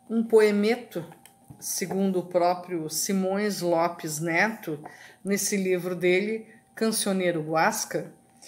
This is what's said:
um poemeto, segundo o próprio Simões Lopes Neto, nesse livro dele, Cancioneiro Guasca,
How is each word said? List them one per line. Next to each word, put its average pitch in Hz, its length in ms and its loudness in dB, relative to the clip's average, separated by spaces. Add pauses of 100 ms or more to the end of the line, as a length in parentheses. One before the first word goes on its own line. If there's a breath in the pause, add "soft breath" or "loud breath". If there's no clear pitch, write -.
um 226 160 0
poemeto, 214 800 4 (560)
segundo 190 600 -2
o 175 80 -2
próprio 180 600 0
Simões 190 760 -2
Lopes 170 580 0
Neto, 170 600 -2 (460 loud breath)
nesse 196 320 -2
livro 185 380 -2
dele, 190 520 0 (280 loud breath)
Cancioneiro 190 680 0
Guasca, 165 720 0 (340 loud breath)